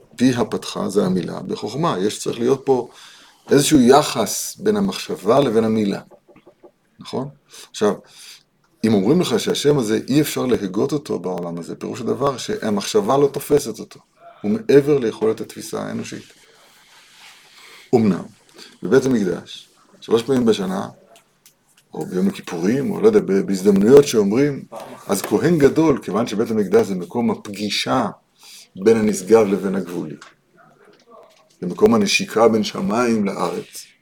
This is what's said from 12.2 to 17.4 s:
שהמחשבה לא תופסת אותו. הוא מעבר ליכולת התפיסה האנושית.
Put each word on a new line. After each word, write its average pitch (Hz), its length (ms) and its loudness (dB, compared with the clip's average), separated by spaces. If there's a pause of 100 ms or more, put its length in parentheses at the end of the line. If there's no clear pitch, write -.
שהמחשבה 107 800 -2
לא 143 160 2
תופסת 139 460 -2
אותו. - 220 -18 (400)
הוא 104 100 -4
מעבר 139 480 4
ליכולת 110 420 -2
התפיסה 107 420 -10
האנושית. 113 500 -10 (1600)